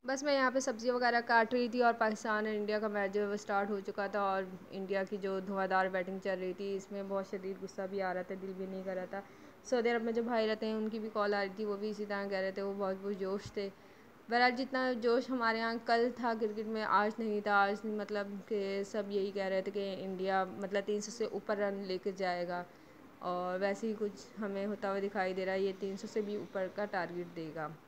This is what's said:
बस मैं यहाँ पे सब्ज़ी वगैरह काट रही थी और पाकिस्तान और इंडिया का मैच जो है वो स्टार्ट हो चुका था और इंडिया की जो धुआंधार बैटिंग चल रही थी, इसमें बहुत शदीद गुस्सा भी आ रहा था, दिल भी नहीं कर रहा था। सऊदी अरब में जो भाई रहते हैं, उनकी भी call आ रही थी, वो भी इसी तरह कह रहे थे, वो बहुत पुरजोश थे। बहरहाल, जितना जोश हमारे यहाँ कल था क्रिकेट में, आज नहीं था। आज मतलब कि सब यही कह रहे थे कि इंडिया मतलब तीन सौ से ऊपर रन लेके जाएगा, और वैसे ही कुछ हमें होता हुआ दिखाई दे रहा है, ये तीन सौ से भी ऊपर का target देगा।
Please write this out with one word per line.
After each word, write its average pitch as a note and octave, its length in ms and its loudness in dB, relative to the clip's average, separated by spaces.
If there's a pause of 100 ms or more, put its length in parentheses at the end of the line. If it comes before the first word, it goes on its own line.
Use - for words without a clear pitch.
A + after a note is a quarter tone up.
बस C4 180 -2
मैं C#4+ 100 4
यहाँ C4 180 6
पे C4+ 80 4
सब्ज़ी A#3+ 300 0
वगैरह B3 300 4
काट A#3 340 6
रही B3 140 4
थी A#3+ 120 0
और A#3 120 8
पाकिस्तान A3 540 2
और G#3+ 80 0
इंडिया G#3 240 0
का G#3+ 100 0
मैच G3+ 220 0
जो G3+ 100 2
है G#3 80 2
वो G3+ 80 0
स्टार्ट G#3 340 0
हो G3+ 100 -2
चुका G3 280 -4
था G3+ 140 0
और F#3+ 500 -2
इंडिया F#3+ 320 -2
की G#3 120 -6
जो F#3+ 240 -2
धुआंधार F#3+ 480 2
बैटिंग F#3 320 -2
चल F#3+ 180 -2
रही F#3 160 -2
थी, G3 220 -4
इसमें G3 320 -6
बहुत G3 220 -2
शदीद F#3+ 280 -6
गुस्सा F#3+ 280 -8
भी G3 140 -4
आ F#3 120 0
रहा F3+ 100 -2
था, F#3 120 -6
दिल F#3+ 180 -8
भी F#3 140 -6
नहीं F#3+ 180 -6
कर F#3 120 -4
रहा F#3 100 -4
था। G3 160 -8 (480)
सऊदी A#3+ 180 4
अरब A#3 140 2
में A3+ 120 0
जो A#3 80 2
भाई A3+ 240 2
रहते A3 200 0
हैं, A3 80 0
उनकी A3 240 0
भी G#3+ 100 -4
call G#3 260 2
आ G3+ 80 2
रही G3 160 -2
थी, A3 60 -2
वो G#3 120 0
भी G#3+ 140 -2
इसी G#3 160 -4
तरह G3+ 220 -2
कह G3 120 0
रहे F#3+ 120 0
थे, G3 100 -4
वो G3 120 -2
बहुत F#3+ 280 -2
पुरजोश G3 540 -4
थे। G3 160 -4 (580)
बहरहाल, B3 200 6
जितना B3+ 420 0
जोश A#3+ 380 2
हमारे A3+ 280 2
यहाँ A3+ 200 0
कल A#3 320 4
था A#3+ 240 0
क्रिकेट G#3+ 320 -2
में, A3 160 -2
आज G#3 380 4
नहीं G#3 220 0
था। G#3 120 2
आज G3+ 320 6
मतलब G3+ 560 -4 (100)
कि G3 320 0
सब G3+ 260 -4
यही G3+ 220 0
कह F#3+ 160 -2
रहे F#3+ 140 2
थे G3 80 -2
कि G3 220 -2
इंडिया F#3+ 520 0
मतलब G3 400 -2
तीन G#3 160 0
सौ G#3 120 -8
से G#3+ 140 -2
ऊपर G3+ 300 -2
रन G3+ 180 0
लेके G3 380 -4
जाएगा, F3 540 -2 (560)
और F3+ 360 -2
वैसे G3 280 0
ही A3 80 0
कुछ G#3 180 -2 (260)
हमें G3 280 -2
होता G#3 220 -2
हुआ G3 120 0
दिखाई G3 340 0
दे F#3 100 -2
रहा F#3+ 100 0
है, F#3+ 80 2
ये G3 100 2
तीन F#3+ 240 -4
सौ G#3 120 -8
से G#3+ 140 -2
भी G#3 140 -2
ऊपर F#3 320 -4
का G3 160 -4
target F3 420 -4
देगा। D#3+ 500 -8 (120)